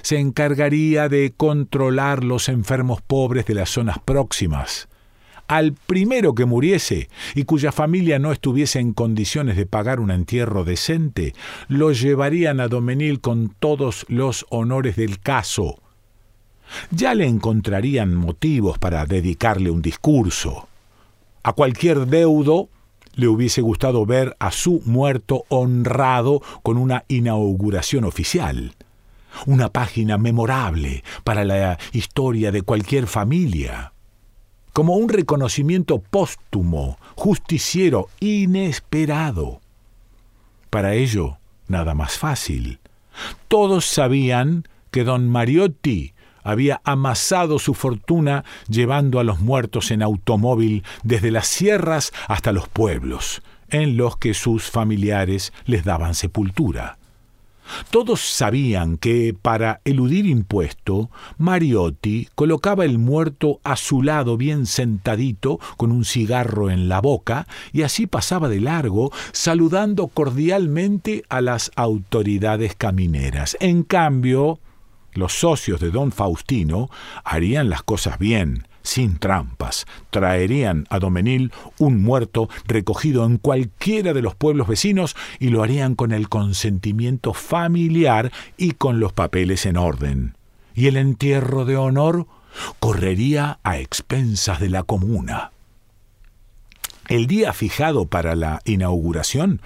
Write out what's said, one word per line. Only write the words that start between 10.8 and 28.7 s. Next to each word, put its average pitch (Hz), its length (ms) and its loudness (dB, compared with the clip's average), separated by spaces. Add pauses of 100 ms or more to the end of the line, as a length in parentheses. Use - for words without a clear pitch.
lo 147 240 2
llevarían 139 720 2
a 123 60 -2
Domenil 127 540 -2
con 113 380 -2
todos 139 480 -2
los 123 420 -2
honores 117 460 -2
del 104 240 -2
caso. 110 580 -2 (1120)
Ya 240 260 0
le 185 120 2
encontrarían 110 880 0
motivos 92 640 0
para 80 260 0
dedicarle 92 640 0
un 82 120 0
discurso. 95 880 0 (760)
A 120 100 0
cualquier 143 520 2
deudo 156 640 4 (460)
le 123 120 2
hubiese 117 340 2
gustado 113 440 2
ver 127 340 0
a 95 120 -2
su 175 340 0
muerto 127 640 0
honrado 127 920 2 (220)
con 117 140 0
una 127 300 0
inauguración 107 1000 0
oficial. 87 680 -4 (720)